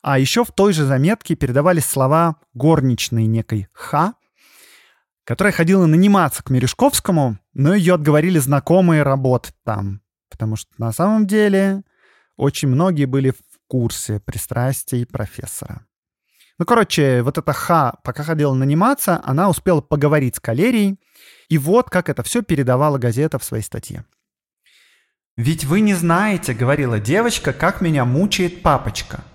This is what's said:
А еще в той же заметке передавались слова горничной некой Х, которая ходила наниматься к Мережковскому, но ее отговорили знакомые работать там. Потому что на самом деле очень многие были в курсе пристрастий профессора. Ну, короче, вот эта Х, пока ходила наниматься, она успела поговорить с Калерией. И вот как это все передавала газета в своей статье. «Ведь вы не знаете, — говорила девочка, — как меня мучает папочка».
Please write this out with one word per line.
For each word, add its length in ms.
А 180
еще 260
в 80
той 200
же 120
заметке 500
передавались 520
слова 500
горничной 720
некой 460
Х, 420
которая 240
ходила 320
наниматься 580
к 60
Мережковскому, 880
но 220
ее 220
отговорили 420
знакомые 640
работать 600
там. 380
Потому 260
что 220
на 120
самом 360
деле 560
очень 300
многие 360
были 280
в 340
курсе 540
пристрастий 840
профессора. 800
Ну, 60
короче, 560
вот 160
эта 160
Х, 500
пока 200
ходила 320
наниматься, 680
она 280
успела 320
поговорить 540
с 40
Калерией. 580
И 80
вот 320
как 180
это 140
все 180
передавала 560
газета 420
в 60
своей 180
статье. 440
«Ведь 300
вы 140
не 120
знаете, — 680
говорила 400
девочка, — 540
как 300
меня 240
мучает 560
папочка». 640